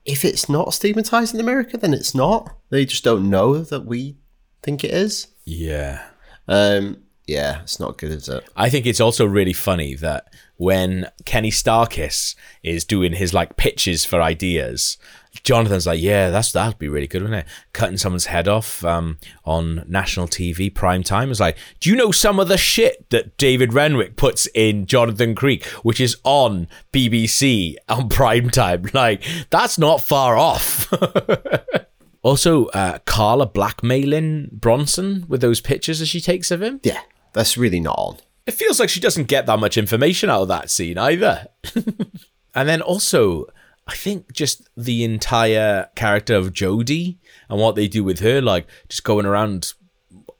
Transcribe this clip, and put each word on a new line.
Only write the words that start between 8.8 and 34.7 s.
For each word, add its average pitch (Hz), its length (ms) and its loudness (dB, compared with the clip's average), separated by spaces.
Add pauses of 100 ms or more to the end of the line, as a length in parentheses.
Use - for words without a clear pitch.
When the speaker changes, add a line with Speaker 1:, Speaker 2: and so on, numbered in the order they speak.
Speaker 2:
it's 113 140 0
also 113 260 4
really 98 260 2
funny 80 440 -2
that 73 300 -6 (300)
when 92 540 0 (140)
Kenny 110 260 0
Starkis 113 840 0 (280)
is 82 220 -4
doing 90 300 2
his, 92 200 -2
like, 87 220 0
pitches - 480 0
for 87 180 0
ideas, 80 760 -2 (480)
Jonathan's 101 420 2
like, 82 140 0
"Yeah, 98 300 2
that's, 107 220 0
that'd 104 260 -2
be 73 100 -8
really 73 180 -4
good, 92 160 -6
wouldn't 104 220 -4
it? - 20 -14 (280)
Cutting 95 240 -2
someone's 90 280 -2
head 87 220 -2
off, 107 360 -2
um, 82 340 -2 (260)
on 80 420 -2
national 90 420 -2
T 87 260 -4
V 95 160 -2
prime 92 320 0
time." 117 280 -2
It's 110 100 -4
like, 85 180 2 (200)
"Do 165 120 0
you 226 60 4
know 233 140 4
some 196 300 4
of 185 80 2
the 190 80 4
shit - 540 0
that - 260 -2
David 127 380 2
Renwick 143 420 2
puts - 380 2
in 107 320 2
Jonathan 117 480 2
Creek, 135 320 0 (160)
which 113 180 0
is 123 240 0
on 120 440 2 (220)
B 123 200 2
B 113 160 2
C 107 500 2 (100)
on 117 220 -2
prime 120 400 2
time?" 90 420 0
<laughs> - 40 -4
Like, 120 280 2 (280)
that's 208 280 2
not 156 240 4
far 131 360 2
off. - 540 0
<laughs> 185 100 -2 (1200)
Also, 139 440 4
uh, 92 380 -2
Carla 113 420 2
blackmailing 139 1040 -2
Bronson 147 800 0